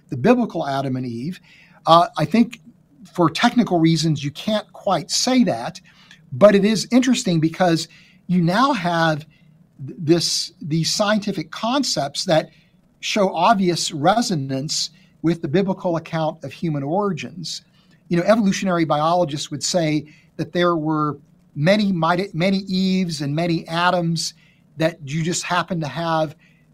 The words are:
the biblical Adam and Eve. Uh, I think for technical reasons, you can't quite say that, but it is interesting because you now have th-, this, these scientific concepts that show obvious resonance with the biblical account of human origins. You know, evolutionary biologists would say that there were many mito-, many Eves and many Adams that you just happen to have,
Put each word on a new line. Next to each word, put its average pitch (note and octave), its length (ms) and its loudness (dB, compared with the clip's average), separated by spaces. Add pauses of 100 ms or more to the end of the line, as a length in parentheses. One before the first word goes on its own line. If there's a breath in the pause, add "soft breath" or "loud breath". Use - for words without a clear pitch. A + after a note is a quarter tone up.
(100)
the C3+ 80 -6
biblical G3 480 2
Adam C3+ 300 -4
and B2+ 100 -6
Eve. A#2+ 340 -8 (460 soft breath)
Uh, E3+ 220 6 (100)
I D#3 80 0
think - 340 0 (540)
for D#3+ 160 2
technical G3 480 2
reasons, D#3+ 440 2
you C#3+ 80 -6
can't G#3+ 440 -6
quite - 360 -4
say B3+ 340 2
that, C3 360 -4 (500 soft breath)
but G3+ 240 6
it G3 120 4
is A3 260 0
interesting A#3+ 480 2
because E3 480 0 (380 soft breath)
you F3+ 160 2
now A3+ 320 2
have E3 520 0 (600 soft breath)
th-, - 120 -16
this, E3 600 0
these D#3 320 -2
scientific G3+ 580 -2
concepts - 760 -4
that E3 240 2 (500 soft breath)
show G3 340 0
obvious F3+ 560 2
resonance D3+ 1000 -2 (320 soft breath)
with E3 180 0
the E3+ 80 -6
biblical F#3 480 0
account D#3+ 480 -4
of C3 80 -12
human D3+ 300 -4
origins. D3+ 800 -6 (460 soft breath)
You E3+ 100 0
know, E3+ 60 0
evolutionary G3 600 2
biologists D3+ 640 0
would D3 120 -8
say D3+ 500 -2 (240 loud breath)
that D#3+ 160 -6
there F3 240 2
were D3+ 420 -2 (360)
many G3 380 2
mito-, F3 420 0
many F#3+ 240 0
Eves F#3 640 -2
and C#3+ 120 -4
many E3 340 -2
Adams E3+ 680 0 (420 soft breath)
that - 220 -2 (100)
you D#3+ 140 -4
just D#3+ 220 -4
happen F3 360 -2
to D3 80 -6
have, D#3+ 480 -2 (380 soft breath)